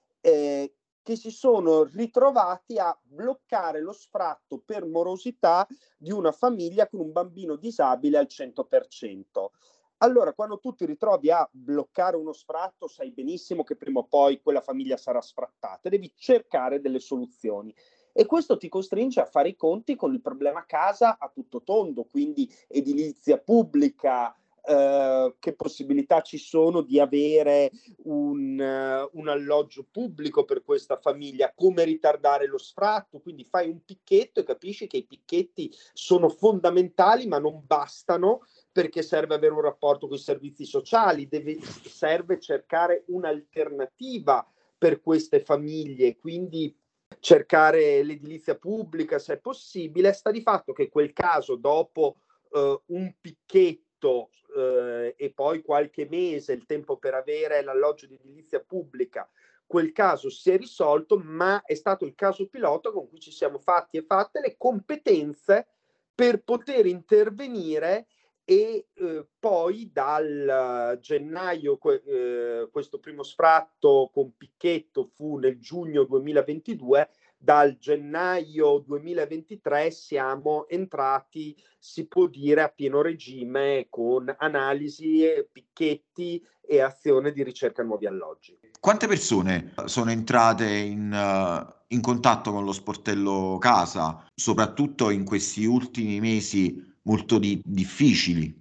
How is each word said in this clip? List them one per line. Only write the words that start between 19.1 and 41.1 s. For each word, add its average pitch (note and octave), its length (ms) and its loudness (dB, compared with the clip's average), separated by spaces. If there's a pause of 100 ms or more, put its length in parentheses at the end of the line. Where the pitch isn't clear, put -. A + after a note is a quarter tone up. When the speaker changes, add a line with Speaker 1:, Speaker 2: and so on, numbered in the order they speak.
Speaker 1:
a - 60 2
fare D#3 240 2
i G3 60 -10
conti G3+ 380 -2
con C#3 180 -2
il C3 80 -4
problema C#3+ 460 -6
casa G3 540 2
a C#3 120 -10
tutto B2+ 300 -12
tondo, F3+ 400 -2
quindi C#3+ 500 -4 (140)
edilizia C#3+ 720 0
pubblica, C#3+ 1000 2 (280)
eh, C#3 720 2
che A#2 160 -6
possibilità C#3 680 0
ci - 180 -8
sono E3 440 2
di C3+ 160 2
avere C#3+ 720 4 (340)
un, C#3+ 560 -4
eh, C3+ 520 -4
un D#3 160 -10
alloggio D3 600 -2
pubblico D3+ 560 -2
per C3 200 -4
questa C#3 320 -2
famiglia, C#3 580 -2
come F3 300 2
ritardare D3 640 2
lo C#3 120 -4
sfratto, G3+ 640 -4
quindi D#3+ 240 -18
fai F3+ 240 -2
un E3 160 -10
picchetto - 560 0
e D#3 40 -2
capisci G3 440 -8
che C3 100 -6
i B2 80 -8
picchetti - 640 -6 (200)
sono F3 360 2
fondamentali F#3+ 1000 2
ma D3+ 100 -2
non D3+ 260 -4
bastano, F3 800 0 (280)
perché E3 320 -2
serve D#3 320 -2
avere D3+ 180 4
un D3+ 80 -2
rapporto C#3+ 480 0
coi C#3 80 -8
servizi C#3 480 -8
sociali, D3+ 640 0